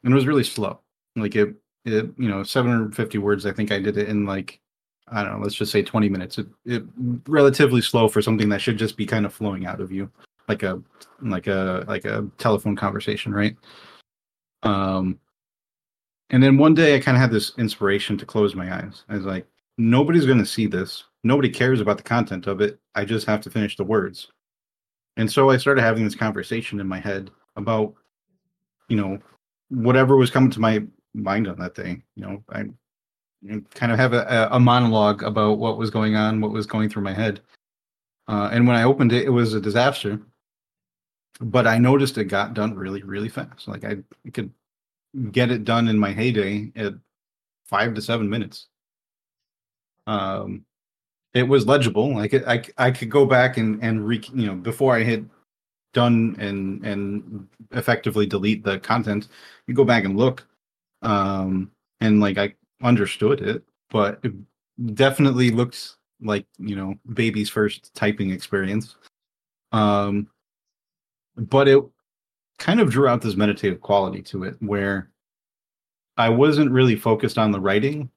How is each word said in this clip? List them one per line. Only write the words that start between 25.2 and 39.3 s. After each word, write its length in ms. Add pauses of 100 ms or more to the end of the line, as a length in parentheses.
so 200
I 80
started 240
having 200
this 140
conversation 640
in 80
my 100
head 320 (240)
about, 400 (920)
you 80
know, 240 (480)
whatever 480
was 120
coming 220
to 80
my 240 (320)
mind 340
on 100
that 160
day. 280 (140)
You 100
know, 240
I, 140 (840)
I 120 (120)
kind 180
of 60
have 140
a, 100 (300)
a, 40
a 40
monologue 600
about 360
what 200
was 120
going 260
on, 240
what 120
was 140
going 220
through 160
my 100
head. 260 (840)
Uh, 260
and 140
when 100
I 80
opened 280
it, 120
it 60